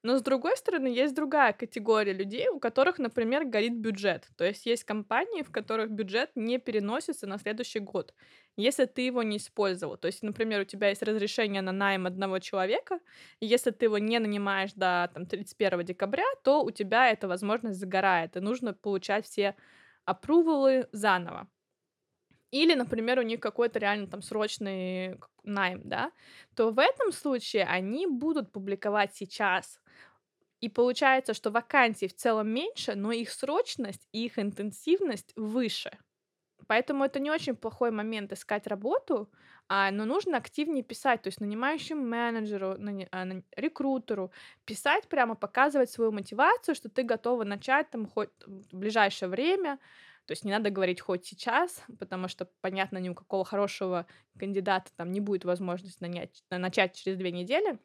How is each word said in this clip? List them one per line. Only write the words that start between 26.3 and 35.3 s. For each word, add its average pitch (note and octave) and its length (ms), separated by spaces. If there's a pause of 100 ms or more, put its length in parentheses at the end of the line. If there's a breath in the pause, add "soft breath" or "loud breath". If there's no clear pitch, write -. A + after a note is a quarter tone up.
то A3+ 160
в A3 80
этом A4+ 340
случае A#3 520
они G3+ 420
будут D4 460
публиковать G3+ 640
сейчас. F#3+ 680 (800 loud breath)
И A#3 80
получается, B3+ 680
что - 160
вакансий A#3 580
в - 80
целом A3 320
меньше, C4+ 480
но G#3 160
их A#3 180
срочность C#4 840
и A3+ 140
их - 120
интенсивность G#3+ 960